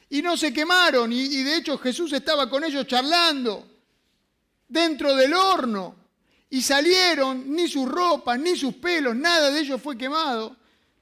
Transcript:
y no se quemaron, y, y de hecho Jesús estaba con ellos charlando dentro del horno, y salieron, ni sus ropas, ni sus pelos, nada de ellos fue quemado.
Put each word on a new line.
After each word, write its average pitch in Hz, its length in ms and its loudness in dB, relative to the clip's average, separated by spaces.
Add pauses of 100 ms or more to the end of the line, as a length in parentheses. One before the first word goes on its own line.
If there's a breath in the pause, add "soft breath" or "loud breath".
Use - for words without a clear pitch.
y 285 120 -2
no 339 160 0
se 302 160 -2
quemaron, 311 580 2
y, 240 100 -2
y 269 220 -4
de 294 140 0
hecho 294 200 -4
Jesús 277 360 -4
estaba 277 360 0
con 277 140 -2
ellos 285 220 -4
charlando 277 800 0 (1000)
dentro 294 480 0
del 269 180 4
horno, 294 720 0 (440)
y 262 140 -4
salieron, 285 920 2
ni 339 140 0
sus 262 220 -2
ropas, 320 500 0
ni 349 160 0
sus 247 200 -4
pelos, 302 400 -2
nada 311 340 2
de 294 100 0
ellos 269 220 -4
fue 285 160 -8
quemado. 254 580 -4 (460)